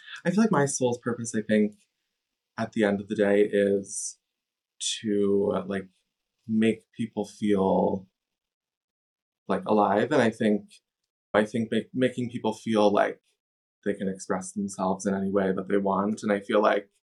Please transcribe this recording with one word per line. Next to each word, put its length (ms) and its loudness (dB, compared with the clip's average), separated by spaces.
I 60 0
feel 120 2
like 100 2
my 140 4
soul's 320 -2
purpose, 380 -6
I 60 -2
think, 320 2
at 140 -6
the 120 2
end 160 2
of 80 -14
the 60 -4
day 360 4
is 680 -2
to, 560 2
uh, 100 -4
like, 220 -6
make 380 0
people 280 -6
feel, 800 0
like, 180 -2
alive. 460 2
And 100 4
I 80 2
think, 380 0
I 100 4
think 260 -4
make-, 240 -4
making 360 -2
people 220 -4
feel 400 2
like 280 0
they 100 0
can 140 -6
express 440 -6
themselves 540 -4
in 80 0
any 160 -2
way 220 2
that 160 -6
they 100 0
want. 440 -2
And 100 -2
I 80 0
feel 220 0
like 280 0